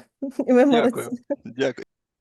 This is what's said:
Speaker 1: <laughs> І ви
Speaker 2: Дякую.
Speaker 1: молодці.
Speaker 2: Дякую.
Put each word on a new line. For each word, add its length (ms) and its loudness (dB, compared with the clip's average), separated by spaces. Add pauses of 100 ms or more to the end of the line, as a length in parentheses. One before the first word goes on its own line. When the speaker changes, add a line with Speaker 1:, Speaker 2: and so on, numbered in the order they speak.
(220)
Speaker 1:
<laughs> 260 -6
І 60 2
ви 120 6
Speaker 2:
Дякую. 260 2 (140)
Speaker 1:
молодці. 180 2 (220)
Speaker 2:
Дякую. 400 -6 (360)